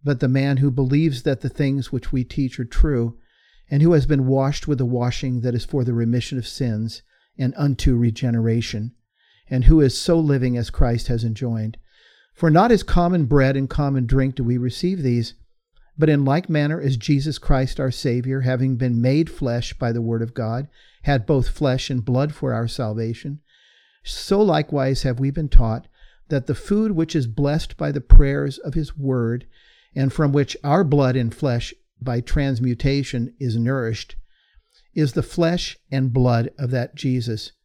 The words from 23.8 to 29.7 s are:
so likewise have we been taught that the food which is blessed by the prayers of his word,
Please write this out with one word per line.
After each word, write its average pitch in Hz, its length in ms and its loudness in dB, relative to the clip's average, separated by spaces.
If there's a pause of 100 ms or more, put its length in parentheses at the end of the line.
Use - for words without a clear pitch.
so - 360 -2
likewise 147 600 0
have 127 160 -2
we 135 100 -2
been 147 200 -6
taught 113 380 4 (420)
that 139 180 -4
the 139 80 -2
food 208 380 -2
which 165 240 -2
is 127 100 0
blessed 143 480 -2
by 151 160 -4
the 143 80 -4
prayers 143 600 8
of - 160 -8
his 156 220 -6
word, 123 480 -2 (500)